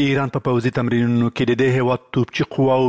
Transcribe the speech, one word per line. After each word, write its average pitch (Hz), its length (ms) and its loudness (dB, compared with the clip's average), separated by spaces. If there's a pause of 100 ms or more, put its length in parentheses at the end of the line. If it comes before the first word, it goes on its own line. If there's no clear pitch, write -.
ایران 139 320 0
په 143 100 -4
پوځي 123 320 0
تمرینونو 120 540 0
کې 135 180 -4
د 117 120 2
دې 131 80 2 (100)
هیواد 123 260 -2 (120)
توپچي 135 360 -2
قواو، 131 360 2